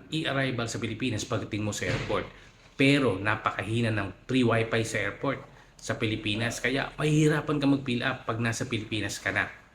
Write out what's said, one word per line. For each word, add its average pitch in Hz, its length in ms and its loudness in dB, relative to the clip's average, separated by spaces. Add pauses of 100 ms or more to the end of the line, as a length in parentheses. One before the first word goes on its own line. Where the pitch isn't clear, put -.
(100)
e-arrival 135 560 -2
sa 113 160 -6
Pilipinas 110 400 -4
pagdating 104 400 -4
mo 104 80 -2
sa 101 160 -4
airport. 101 400 -2 (480)
Pero 135 400 4
napakahina 107 800 0
ng 101 320 -6
free 127 160 2
wifi 113 400 2
sa 113 240 -4
airport 123 320 -4 (400)
sa - 240 -4
Pilipinas, 110 560 -2
kaya 127 400 0
mahirapan 151 640 4
ka 139 80 2
mag-fill 127 320 2
up 127 240 -4
pag 117 160 -2
nasa 117 240 0
Pilipinas 104 560 -4
ka 98 80 0
na. 98 160 2 (300)